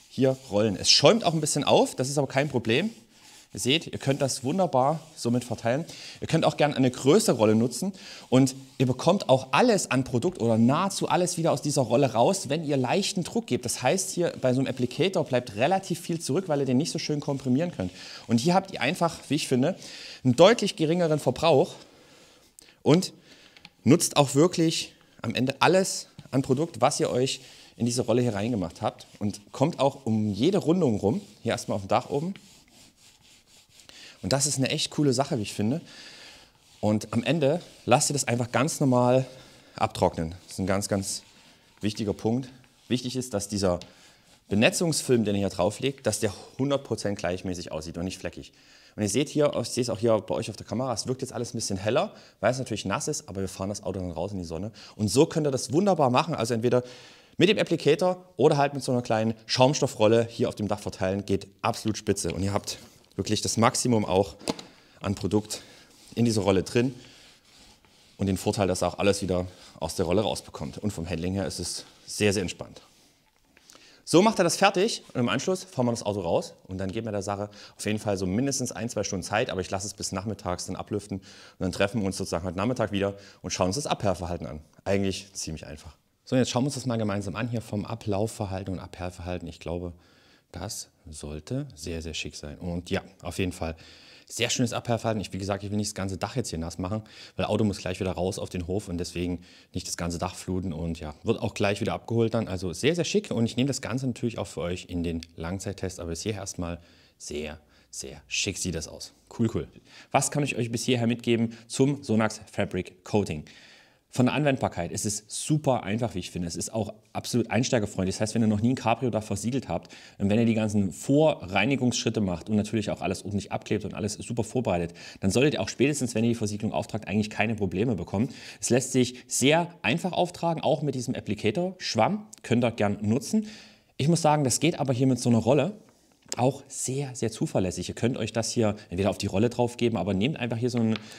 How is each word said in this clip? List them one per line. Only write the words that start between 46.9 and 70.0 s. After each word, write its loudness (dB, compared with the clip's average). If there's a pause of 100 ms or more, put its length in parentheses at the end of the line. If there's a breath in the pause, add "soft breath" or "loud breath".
gleichmäßig -6
aussieht -8
und -4
nicht -6
fleckig. -12 (460 soft breath)
Und 0
ihr 0
seht 0
hier, 2
ich -2
sehe -2
es -2
auch -4
hier 4
bei -4
euch -4
auf -10
der -14
Kamera, -4
es -4
wirkt -4
jetzt -8
alles -8
ein -6
bisschen -4
heller, 0 (280 loud breath)
weil 4
es -2
natürlich -6
nass -2
ist, -6
aber -6
wir -2
fahren -6
das -8
Auto -6
dann -6
raus -4
in -6
die -6
Sonne. -8 (240 loud breath)
Und 0
so 6
könnt -2
ihr 0
das -4
wunderbar 4
machen, 2
also -2
entweder 2 (540 loud breath)
mit 6
dem 4
Applicator 0 (100)
oder 6
halt 2
mit -6
so -2
einer 0
kleinen 0 (100)
Schaumstoffrolle 4
hier -2
auf -6
dem -4
Dach -2
verteilen, -4
geht -2 (140)
absolut -2
spitze. -2
Und -2
ihr 0
habt -4 (360 loud breath)
wirklich -2
das -2
Maximum 4
auch 2 (640 loud breath)
an -2
Produkt -2 (540 loud breath)
in 2
dieser 2
Rolle 4
drin 0 (1200 loud breath)
und -2
den 2
Vorteil, 0
dass 0
ihr 2
auch -4
alles 2
wieder 0 (340 loud breath)
aus -6
der 0